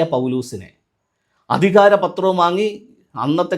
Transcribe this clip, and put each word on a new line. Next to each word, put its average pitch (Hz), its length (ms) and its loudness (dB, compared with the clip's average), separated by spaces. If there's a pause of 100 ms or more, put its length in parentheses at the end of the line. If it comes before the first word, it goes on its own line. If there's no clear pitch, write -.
(140)
പൗലൂസിനെ 127 560 -6 (800)
അധികാരപത്രവും 190 960 2
വാങ്ങി 190 260 0 (560)
അന്നത്തെ 175 320 -2